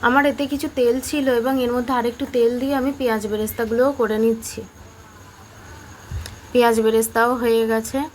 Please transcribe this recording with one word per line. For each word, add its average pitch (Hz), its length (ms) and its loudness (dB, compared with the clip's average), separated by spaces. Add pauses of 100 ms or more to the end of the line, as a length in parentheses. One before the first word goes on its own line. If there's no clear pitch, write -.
আমার 277 260 4
এতে 277 200 0
কিছু 285 280 -4
তেল 247 260 2
ছিল 277 280 -2
এবং 254 340 2
এর 240 100 0
মধ্যে 247 220 -2
আরেকটু 240 380 -2
তেল 240 280 2
দিয়ে 269 140 0
আমি 277 240 0
পেঁয়াজ 220 280 -2
বেরেস্তাগুলোও 220 680 0
করে 220 260 0
নিচ্ছি। 226 440 0 (1900)
পেঁয়াজ 233 280 4
বেরেস্তাও 226 540 2
হয়ে 226 320 0
গেছে। 226 480 -2